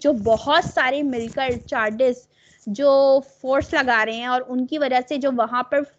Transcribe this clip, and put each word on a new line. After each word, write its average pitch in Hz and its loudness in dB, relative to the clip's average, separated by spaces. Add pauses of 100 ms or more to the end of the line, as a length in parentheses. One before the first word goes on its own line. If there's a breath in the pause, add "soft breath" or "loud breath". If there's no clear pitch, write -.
जो 285 2
बहुत 226 2
सारे 277 0
मिलकर 247 -4
चार्जेस 240 -2 (400 soft breath)
जो 269 4 (220)
फोर्स 262 -2
लगा 247 2
रहे 226 -4
हैं 240 -8
और 254 0
उनकी 254 -4
वजह 254 0
से 277 -4
जो 269 -2
वहां 240 -2
पर 285 -2 (140)